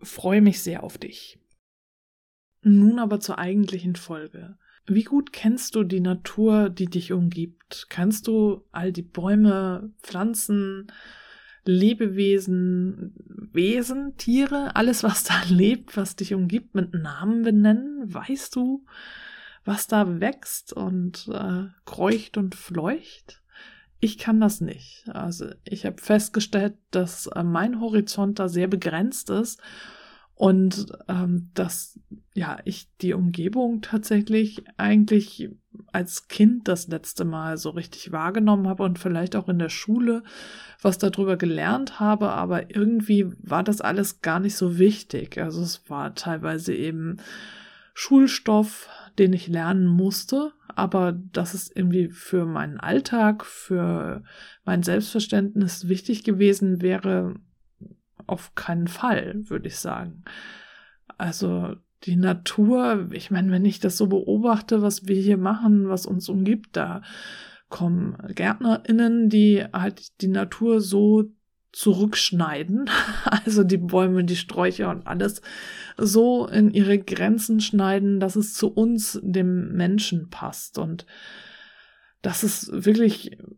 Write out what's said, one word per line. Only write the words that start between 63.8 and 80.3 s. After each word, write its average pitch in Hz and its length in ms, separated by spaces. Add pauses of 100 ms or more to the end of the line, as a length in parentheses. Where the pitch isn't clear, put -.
so 208 100
beobachte, 214 720
was 202 260
wir 196 80
hier 196 220
machen, 208 520
was 185 160
uns 180 240
umgibt, 196 460
da 165 260 (680)
kommen 175 480 (180)
GärtnerInnen, 226 960
die 208 420
halt 185 500
die 185 60
Natur 196 540
so 208 500 (400)
zurückschneiden, 185 1200 (240)
<laughs> - 120
also 208 380
die 185 140
Bäume, 185 480
die 175 100
Sträucher 180 540
und 180 180
alles 196 340 (560)
so 233 500
in 208 240
ihre 202 280
Grenzen 214 640
schneiden, 196 580
dass 190 160
es 208 180
zu - 140
uns, 214 560
dem 180 500
Menschen, 175 560
passt. - 480